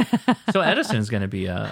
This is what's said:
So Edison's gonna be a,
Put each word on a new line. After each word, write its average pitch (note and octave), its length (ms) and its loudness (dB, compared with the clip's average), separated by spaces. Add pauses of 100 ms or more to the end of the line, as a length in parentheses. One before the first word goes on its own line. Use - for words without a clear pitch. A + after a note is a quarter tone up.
(540)
So F#3+ 80 4
Edison's D#3 500 0
gonna G2 160 -2
be F#2+ 180 -4
a, F#2+ 260 -4